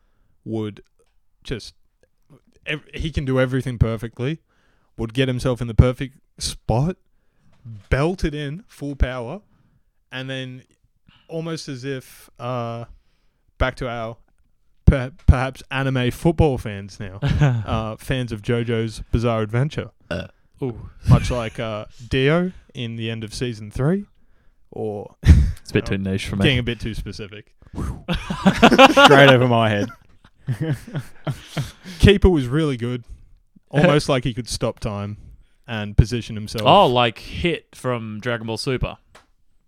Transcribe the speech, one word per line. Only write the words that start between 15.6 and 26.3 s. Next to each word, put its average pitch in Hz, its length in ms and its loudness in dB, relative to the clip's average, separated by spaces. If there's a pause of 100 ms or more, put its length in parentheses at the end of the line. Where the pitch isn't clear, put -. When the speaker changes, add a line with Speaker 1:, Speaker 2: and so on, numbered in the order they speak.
Speaker 1:
anime 131 400 0
football 160 460 0
fans 101 420 -12
now, 98 200 -12
Speaker 2:
<laughs> - 20 -4
Speaker 1:
uh, 117 720 0
fans 127 340 -6
of 107 100 -8
JoJo's 117 680 -4
Bizarre 113 320 0
Adventure. 110 480 -4 (180)
Speaker 2:
Uh, 87 200 -8 (340)
ooh. 123 260 -10 (200)
Speaker 1:
Much 127 220 6
like, 117 280 -4
uh, 110 260 -8 (240)
Dio 156 440 2 (220)
in 117 220 -8
the 113 140 -6
end 113 140 -8
of 104 100 -12
season 110 360 -8
three, 175 360 -2 (640)
or 104 520 -10
Speaker 2:
It's - 480 6
a - 40 -16
bit 107 120 2
Speaker 1:
<laughs> - 0 -
Speaker 2:
too 98 120 -2
niche 95 280 -2
for 104 100 -4